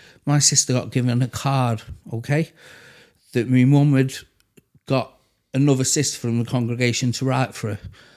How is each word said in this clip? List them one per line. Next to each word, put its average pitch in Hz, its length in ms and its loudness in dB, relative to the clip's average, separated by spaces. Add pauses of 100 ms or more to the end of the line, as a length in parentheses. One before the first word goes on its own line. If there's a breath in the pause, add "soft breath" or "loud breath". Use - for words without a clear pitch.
(240 soft breath)
my 143 140 2
sister 139 340 2
got 123 180 -2
given 123 300 0
a 123 80 0
card, 127 540 -2 (300)
okay, 139 380 -2 (800 loud breath)
that 117 180 0
my 127 140 6
mum 143 300 6
had 131 200 0 (720)
got 131 260 -4 (400)
another 135 320 2
sister - 340 -2
from 117 200 -2
the 117 120 -2
congregation 120 640 -2
to - 120 -6
write 131 300 -2
for 104 200 -8
her. - 40 -12 (380 loud breath)